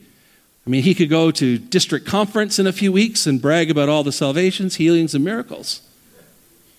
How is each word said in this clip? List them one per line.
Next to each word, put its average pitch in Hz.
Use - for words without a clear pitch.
I 123
mean, 131
he 185
could 156
go 160
to 127
district -
conference 208
in 190
a 180
few 190
weeks 214
and 131
brag 156
about 147
all 151
the 139
salvations, 180
healings, 165
and 139
miracles -